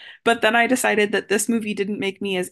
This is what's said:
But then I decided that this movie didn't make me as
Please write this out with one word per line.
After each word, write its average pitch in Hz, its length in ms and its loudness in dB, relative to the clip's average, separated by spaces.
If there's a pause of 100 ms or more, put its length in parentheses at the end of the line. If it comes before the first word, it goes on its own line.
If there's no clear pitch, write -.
(240)
But 233 180 2
then 214 140 4
I 233 120 4
decided 214 440 2
that 196 160 -2
this 196 220 0
movie 214 240 -2
didn't 202 260 -4
make 196 220 -4
me 196 160 -2
as 180 140 -4